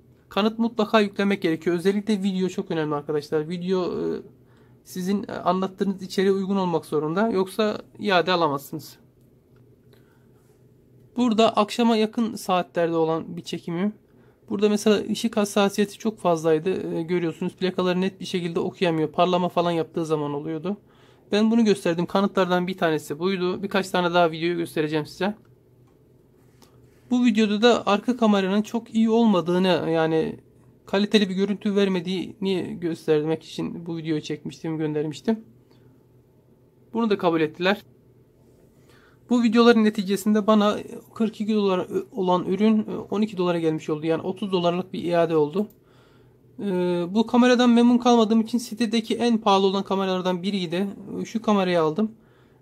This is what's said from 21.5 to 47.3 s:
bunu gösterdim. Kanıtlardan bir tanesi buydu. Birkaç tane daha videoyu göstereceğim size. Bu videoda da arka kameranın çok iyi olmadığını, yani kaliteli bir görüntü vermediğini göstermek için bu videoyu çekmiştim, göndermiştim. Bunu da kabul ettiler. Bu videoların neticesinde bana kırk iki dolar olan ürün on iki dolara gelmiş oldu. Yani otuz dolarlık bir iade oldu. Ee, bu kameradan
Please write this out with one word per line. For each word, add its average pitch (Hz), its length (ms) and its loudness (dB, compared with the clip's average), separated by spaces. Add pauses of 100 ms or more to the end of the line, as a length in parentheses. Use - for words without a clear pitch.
bunu 233 140 4
gösterdim. 175 420 0
Kanıtlardan 185 600 0
bir 185 120 -6
tanesi 156 400 -2
buydu. 185 440 -2
Birkaç 190 280 -2
tane 175 240 0
daha 175 160 4
videoyu 165 260 -4
göstereceğim 151 500 -2
size. 196 280 -4 (1800)
Bu 247 140 2
videoda 208 380 2
da 240 240 4
arka 202 300 0
kameranın 208 460 2
çok 226 320 -6
iyi 226 160 4
olmadığını, 180 800 2
yani 160 460 0 (500)
kaliteli 208 420 2
bir 185 60 -6
görüntü 196 420 -2
vermediğini 185 1040 -2
göstermek 160 600 -2
için 170 440 -10
bu 165 100 -8
videoyu 156 240 -4
çekmiştim, 156 580 -8
göndermiştim. 156 680 -4 (1500)
Bunu 226 180 0
da 202 80 0
kabul 165 220 2
ettiler. 175 420 -2 (1500)
Bu 240 120 2
videoların 233 420 6
neticesinde 208 600 0
bana 208 320 4 (360)
kırk 220 260 -4
iki 214 140 -2
dolar 196 320 0 (260)
olan 180 320 0
ürün 214 420 2 (240)
on 202 120 0
iki 208 140 -4
dolara 180 220 0
gelmiş 160 320 -2
oldu. 156 160 -4
Yani 160 160 0
otuz 190 300 -6
dolarlık 175 400 0
bir 151 120 -8
iade 170 320 2
oldu. 156 320 0 (920)
Ee, 180 500 -2
bu 220 160 2
kameradan 247 440 4